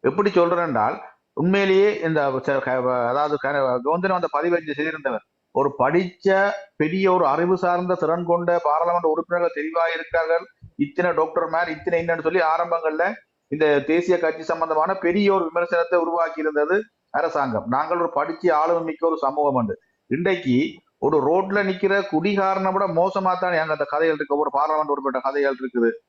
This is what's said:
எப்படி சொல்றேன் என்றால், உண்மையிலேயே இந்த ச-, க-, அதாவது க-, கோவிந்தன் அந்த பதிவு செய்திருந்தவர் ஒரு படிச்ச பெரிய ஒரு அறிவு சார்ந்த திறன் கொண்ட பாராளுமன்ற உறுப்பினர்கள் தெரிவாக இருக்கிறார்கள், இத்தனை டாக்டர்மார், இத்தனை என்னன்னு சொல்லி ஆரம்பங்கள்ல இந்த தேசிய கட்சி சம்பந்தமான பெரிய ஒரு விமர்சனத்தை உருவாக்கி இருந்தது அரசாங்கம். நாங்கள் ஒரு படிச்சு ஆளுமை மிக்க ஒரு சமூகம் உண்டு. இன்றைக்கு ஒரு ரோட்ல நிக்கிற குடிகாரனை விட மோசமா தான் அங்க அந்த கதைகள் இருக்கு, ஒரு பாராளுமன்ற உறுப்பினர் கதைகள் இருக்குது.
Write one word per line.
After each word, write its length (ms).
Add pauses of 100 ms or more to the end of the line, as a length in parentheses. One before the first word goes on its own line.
எப்படி 280
சொல்றேன் 360
என்றால், 300 (400)
உண்மையிலேயே 500 (120)
இந்த 200 (180)
ச-, 220
க-, 160 (300)
அதாவது 320
க-, 140 (300)
கோவிந்தன் 360
அந்த 140
பதிவு 360
செய்திருந்தவர் 560 (320)
ஒரு 220
படிச்ச 500 (500)
பெரிய 340
ஒரு 160
அறிவு 300
சார்ந்த 380
திறன் 300
கொண்ட 240 (100)
பாராளுமன்ற 500
உறுப்பினர்கள் 480
தெரிவாக 360
இருக்கிறார்கள், 520 (340)
இத்தனை 340
டாக்டர்மார், 560
இத்தனை 300
என்னன்னு 280
சொல்லி 180
ஆரம்பங்கள்ல 580 (480)
இந்த 140 (180)
தேசிய 340
கட்சி 260
சம்பந்தமான 520
பெரிய 380
ஒரு 120
விமர்சனத்தை 540
உருவாக்கி 420
இருந்தது 360 (360)
அரசாங்கம். 540
நாங்கள் 340
ஒரு 120
படிச்சு 400
ஆளுமை 300
மிக்க 240
ஒரு 120
சமூகம் 400
உண்டு. 160 (340)
இன்றைக்கு 480 (420)
ஒரு 200
ரோட்ல 440
நிக்கிற 300 (140)
குடிகாரனை 640
விட 160
மோசமா 460
தான் 220
அங்க 200
அந்த 140
கதைகள் 280
இருக்கு, 260
ஒரு 80
பாராளுமன்ற 420
உறுப்பினர் 340
கதைகள் 320
இருக்குது. 300 (200)